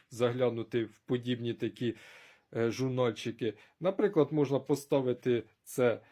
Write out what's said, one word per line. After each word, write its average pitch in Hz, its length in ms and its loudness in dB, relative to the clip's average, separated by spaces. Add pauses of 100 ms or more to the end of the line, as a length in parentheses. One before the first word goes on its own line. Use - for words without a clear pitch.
заглянути 117 760 0
в - 200 -20
подібні 120 480 -2
такі, 117 420 -4 (600)
е, 117 160 0
журнальчики. 123 840 -2 (260)
Наприклад, 190 520 2
можна 139 280 2
поставити 127 840 0 (200)
це 120 380 2 (100)